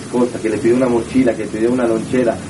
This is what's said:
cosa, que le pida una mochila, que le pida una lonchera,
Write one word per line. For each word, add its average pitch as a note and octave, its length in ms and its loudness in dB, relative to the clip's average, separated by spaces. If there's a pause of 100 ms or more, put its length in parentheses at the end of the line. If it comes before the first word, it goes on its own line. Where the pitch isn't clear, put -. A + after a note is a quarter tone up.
(100)
cosa, A#2 300 0
que G#2+ 80 -2
le G#2+ 100 -2
pida A2+ 160 2
una B2+ 140 2
mochila, A#2+ 460 2
que G#2+ 100 -6
le F#2+ 60 -8
pida A2 200 0
una B2+ 160 0
lonchera, A2+ 500 0 (140)